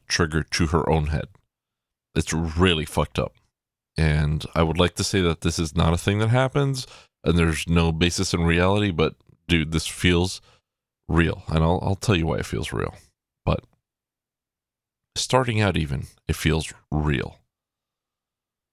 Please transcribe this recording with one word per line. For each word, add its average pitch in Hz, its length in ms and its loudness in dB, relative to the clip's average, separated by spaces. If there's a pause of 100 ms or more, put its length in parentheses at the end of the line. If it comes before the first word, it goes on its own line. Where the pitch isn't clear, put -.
trigger 78 360 0
to - 240 -2
her 80 220 0
own 76 180 2
head. 76 200 -4 (880)
It's 80 180 -2
really 82 520 2
fucked - 340 -4
up. - 160 -4 (600)
And 76 500 0 (100)
I 82 80 2
would 80 140 0
like 87 180 2
to - 80 -4
say 98 180 0
that 82 200 0
this 82 180 -2
is 80 160 -4
not 85 180 2
a 85 40 0
thing 101 220 -2
that 110 100 0
happens, 131 560 0 (380)
and 82 140 2
there's 82 300 0
no 85 240 2
basis 87 420 -2
in 87 100 0
reality, 92 480 2
but, 80 240 0 (320)
dude, 80 240 0
this 80 160 -2
feels 90 540 0 (680)
real. 80 400 0
And 80 160 0
I'll, 82 180 2
I'll 98 140 -2
tell 101 200 0
you 80 120 0
why 65 100 -2
it 50 80 -4
feels - 280 -6
real. 50 200 -4 (520)
But - 180 0 (1500)
starting 123 460 0
out 92 160 2
even, 76 300 -4 (200)
it - 80 0
feels 78 380 0 (180)
real. 71 480 -2 (1300)